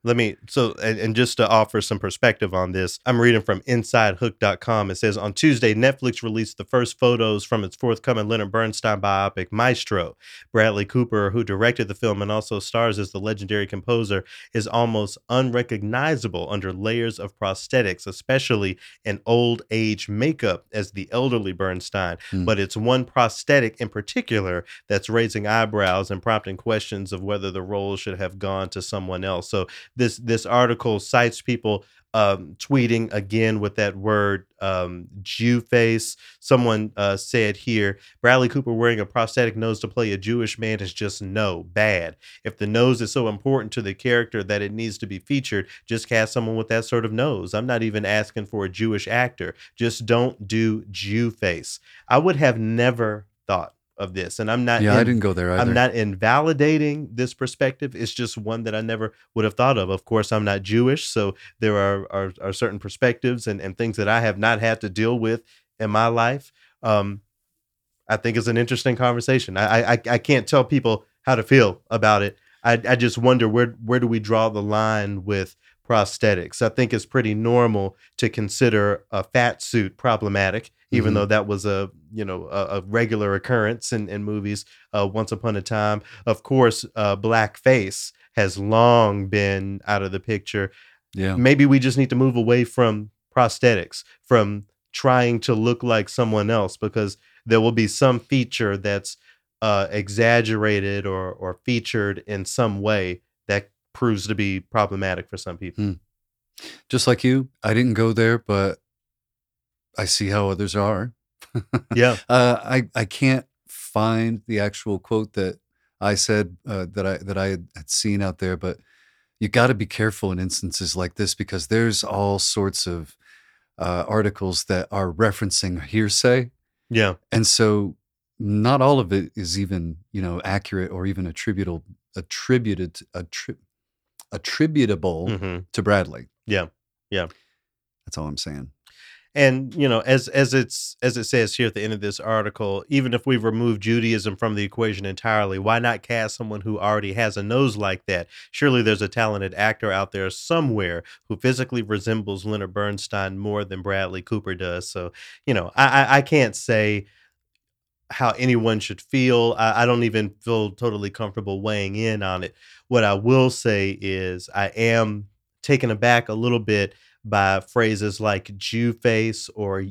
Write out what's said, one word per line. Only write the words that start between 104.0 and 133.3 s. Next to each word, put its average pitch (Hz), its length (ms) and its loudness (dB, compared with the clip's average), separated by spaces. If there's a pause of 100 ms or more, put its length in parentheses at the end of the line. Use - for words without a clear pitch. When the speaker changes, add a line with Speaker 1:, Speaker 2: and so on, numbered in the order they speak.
Speaker 1:
to 107 80 -2
be 98 260 -2
problematic 98 720 -2
for 98 80 -12
some 87 180 -12
people. 92 280 -6
Speaker 2:
Hmm. 98 80 -2 (1000)
Just 127 160 2
like 123 180 2
you, 131 240 2 (140)
I 110 100 2
didn't 120 220 2
go 113 180 2
there, 113 260 2
but 98 400 0 (1160)
I 107 80 -2
see 95 240 0
how 101 220 2
others 98 260 -2
are. 104 360 0 (420)
<laughs> 117 80 -4 (320)
Speaker 1:
Yeah. 120 220 6 (140)
Speaker 2:
Uh, 123 340 6
I, 127 300 0
I 113 100 0
can't 131 400 0 (240)
find 113 800 -2
the 110 120 -2
actual 101 400 -4
quote 110 360 -4
that 92 240 -4 (420)
I 101 140 0
said, 98 420 0 (100)
uh, 98 260 -6
that 98 140 -4
I, 95 120 -2
that 95 180 -6
I 95 120 0
had, 90 280 -6
had - 140 -14
seen 101 320 -2
out 92 160 -4
there, 92 180 -2
but 90 220 -6 (600)
you 107 100 -2
gotta 123 260 4
be 104 120 -4
careful 107 460 -2
in 92 60 -2
instances 92 580 -4
like 90 200 -4
this 101 180 -2
because 98 320 -8
there's 113 360 2
all 101 360 0
sorts - 480 -2
of, 87 300 -8 (640)
uh, 87 300 -2
articles 101 560 -2
that 92 260 -2
are 98 220 -4
referencing 95 720 -2
hearsay. 120 640 2 (380)
Speaker 1:
Yeah. 107 260 2 (160)
Speaker 2:
And 113 160 2
so 104 500 2 (420)
not 107 420 2
all 139 180 6
of 95 140 0
it 98 240 0
is 92 240 -4
even, 85 380 -4 (120)
you 98 120 -6
know, 87 220 -4
accurate 95 460 -4
or 92 140 -8
even 95 220 -4
attributable, 87 580 -4 (320)
attributed, 98 800 -2 (200)
attri-, - 420 -12 (760)